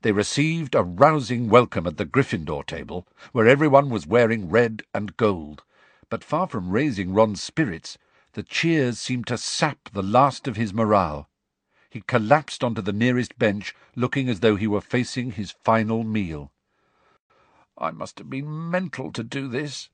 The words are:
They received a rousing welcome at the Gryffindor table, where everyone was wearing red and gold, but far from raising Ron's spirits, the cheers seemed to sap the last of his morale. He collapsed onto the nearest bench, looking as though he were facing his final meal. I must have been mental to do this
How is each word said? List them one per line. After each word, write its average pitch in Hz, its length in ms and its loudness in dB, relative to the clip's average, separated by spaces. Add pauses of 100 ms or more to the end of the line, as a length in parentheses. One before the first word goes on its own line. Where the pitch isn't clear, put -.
They 110 120 0
received 151 600 0
a 131 60 4
rousing 120 680 2
welcome 107 360 4
at 85 120 -6
the - 80 -2
Gryffindor 78 600 -2
table, 80 400 -10 (280)
where 113 160 6
everyone 139 400 6
was 107 180 -4
wearing 110 420 2
red 113 340 2 (100)
and 104 240 -6
gold, 82 460 -2 (460)
but 92 140 -8
far 175 240 -2
from 92 220 -6
raising 98 440 0
Ron's 107 300 4
spirits, 101 540 -4 (340)
the - 120 -12
cheers 147 540 0
seemed 123 300 -6
to 120 100 -4
sap - 540 -4
the 101 100 -6
last 123 460 4
of 123 80 -4
his 104 180 -4
morale. 95 540 2 (600)
He - 100 -14
collapsed 127 640 0
onto 117 180 -2
the 98 120 -4
nearest 123 440 0
bench, 104 380 0 (180)
looking 127 360 -2
as 110 100 -2
though 107 160 4
he 101 120 -2
were 101 120 0
facing 123 540 -4
his 98 180 -8
final 113 540 0
meal. 87 480 -6 (1200)
I - 140 -6
must - 280 -12
have 135 100 -18
been 151 420 -8
mental 175 400 -6
to 117 120 -8
do 135 260 -8
this 139 440 -8